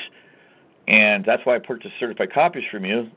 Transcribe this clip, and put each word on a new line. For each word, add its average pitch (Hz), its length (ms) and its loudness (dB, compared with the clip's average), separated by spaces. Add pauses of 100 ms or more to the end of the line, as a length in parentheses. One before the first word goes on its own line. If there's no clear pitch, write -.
(880)
and 104 380 4
that's 117 220 0
why 123 100 4
I - 20 -6
purchased 110 400 -10
certified 110 340 -4
copies 147 380 0
from 98 140 -8
you, 113 320 -2